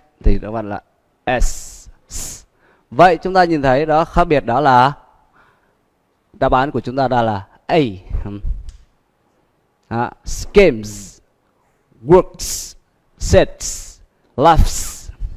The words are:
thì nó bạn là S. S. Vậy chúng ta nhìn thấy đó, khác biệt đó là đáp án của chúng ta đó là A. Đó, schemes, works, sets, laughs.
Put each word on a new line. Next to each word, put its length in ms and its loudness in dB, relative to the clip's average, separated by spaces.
thì 180 4
nó 100 -10
bạn 160 -8
là 140 -10
S. 480 -6
S. 360 -14
Vậy 320 4
chúng 120 -4
ta 100 4
nhìn 180 0
thấy 240 2
đó, 180 2
khác 200 0
biệt 200 0
đó 160 -2
là 320 4
đáp 200 -2
án 180 0
của 100 -6
chúng 160 -10
ta 120 0
đó 140 0
là 240 -4
A. 120 0
Đó, 200 -6
schemes, 960 -2
works, 680 0
sets, 840 -2
laughs. 720 0